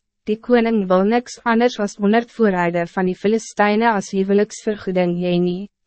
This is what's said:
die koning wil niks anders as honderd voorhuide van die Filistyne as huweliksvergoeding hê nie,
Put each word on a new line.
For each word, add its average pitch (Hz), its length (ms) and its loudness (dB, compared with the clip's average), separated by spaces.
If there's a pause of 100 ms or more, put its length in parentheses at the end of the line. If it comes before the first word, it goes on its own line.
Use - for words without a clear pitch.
(260)
die 214 120 -2
koning 226 500 0
wil 185 160 2
niks 240 400 -2
anders 240 360 0
as 208 160 -4
honderd 214 360 0
voorhuide 175 560 0
van 185 180 -4
die 180 100 -2
Filistyne 214 760 0
as 202 220 -4
huweliksvergoeding 196 1040 -2
hê 175 240 0
nie, 180 280 -4 (180)